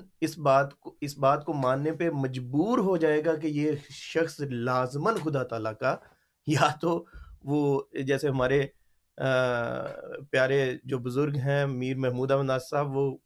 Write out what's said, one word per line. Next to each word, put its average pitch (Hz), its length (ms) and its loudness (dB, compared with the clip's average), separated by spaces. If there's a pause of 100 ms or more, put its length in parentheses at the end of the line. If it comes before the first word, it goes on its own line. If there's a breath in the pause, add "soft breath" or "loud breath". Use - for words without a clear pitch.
(220)
اس 151 160 -2
بات 139 360 4
کو، - 280 -20
اس 143 160 -8
بات 143 280 2
کو 165 80 -2
ماننے 131 380 0
پہ 170 180 -2
مجبور 135 680 0
ہو 190 200 2
جائے 151 280 2
گا 160 100 2
کہ 156 120 -4
یہ 151 240 0 (180)
شخص - 500 -4
لازماً 127 760 0
خدا 143 280 -2
تعالیٰ 110 360 -4
کا، 135 160 2 (520 soft breath)
یا 151 200 4 (140)
تو 170 240 -2 (380 soft breath)
وہ 143 380 0 (220)
جیسے 139 260 0
ہمارے، 131 360 2 (520)
آ، - 80 -4 (1080)
پیارے 131 520 2
جو 127 160 -4
بزرگ 135 360 -2
ہیں 143 300 0
میر 127 320 -4
محمود 131 340 0
احمد 139 140 2
ناز 131 240 -2
صاحب، 143 280 -2
وہ 139 280 0